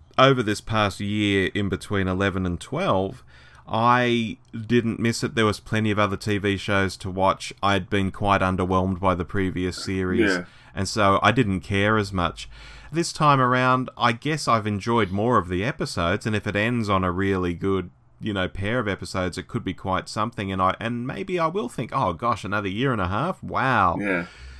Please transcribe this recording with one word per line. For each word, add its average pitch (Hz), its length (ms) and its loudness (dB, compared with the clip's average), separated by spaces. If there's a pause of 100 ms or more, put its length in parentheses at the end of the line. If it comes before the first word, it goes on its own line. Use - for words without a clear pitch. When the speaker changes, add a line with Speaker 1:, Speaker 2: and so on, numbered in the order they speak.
(160)
Speaker 1:
over 131 260 6
this 104 200 -2
past 104 380 0
year 101 540 2
in 101 140 0
between 95 400 -2
eleven 95 380 0
and 87 120 -2
twelve, 123 640 -2 (460)
I 120 680 2 (200)
didn't 113 420 0
miss 117 220 0
it. 117 120 -4
There 113 100 2
was 104 160 2
plenty 110 300 0
of 101 80 2
other 98 180 2
T 104 220 -2
V 98 180 0
shows 98 420 0
to 98 120 -8
watch. 95 420 0 (100)
I'd 185 280 0
been 98 200 0
quite 98 300 2
underwhelmed 92 600 0
by 92 140 2
the 87 120 -2
previous 90 580 -2
series, 95 460 2
Speaker 2:
Yeah. 90 140 0 (300)
Speaker 1:
and 98 140 -4
so 98 340 4
I 101 80 6
didn't 104 300 2
care 101 380 2
as 98 120 -2
much. 90 380 -4 (420)
This 170 220 -2
time 143 260 4
around, 127 600 2
I 120 140 2
guess 143 360 -4
I've 113 180 2
enjoyed 107 440 0
more 110 260 2
of 90 120 2
the 90 140 -2
episodes, 110 640 -2
and 110 100 0
if 101 120 -4
it 101 100 -2
ends 110 320 0
on 95 160 2
a 90 80 2
really 92 400 0
good, 92 380 -2 (280)
you 113 140 -6
know, 92 160 -2
pair 101 300 -4
of 107 100 -4
episodes, 92 480 -4
it 92 100 -8
could - 160 -6
be 90 120 -4
quite 92 340 -4
something, 107 420 -4
and 95 120 -2
I, 92 180 4
and 120 260 -6
maybe 185 320 -6
I 165 100 0
will 208 200 -4
think, - 240 -8
"Oh 107 220 0
gosh, 117 300 -2
another 101 240 -2
year 120 240 0
and 110 100 0
a 87 60 0
half? 127 340 -4
Wow." 95 580 2
Speaker 2:
Yeah. 95 240 -2 (360)